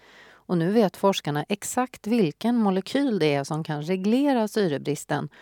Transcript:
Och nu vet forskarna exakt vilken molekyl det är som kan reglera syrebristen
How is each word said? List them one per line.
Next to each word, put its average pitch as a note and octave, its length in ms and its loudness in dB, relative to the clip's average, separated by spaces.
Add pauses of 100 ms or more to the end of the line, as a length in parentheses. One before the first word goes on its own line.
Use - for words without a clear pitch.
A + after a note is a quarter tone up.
(300)
Och - 280 -4
nu E3 120 2
vet G#3+ 260 2
forskarna D3 520 0
exakt - 580 -4
vilken A3 500 0
molekyl G#3+ 640 0
det D#3 160 2
är C#3 100 -2
som D3+ 200 -4
kan D3 180 -6
reglera G#3+ 640 0
syrebristen D3 800 -2 (140)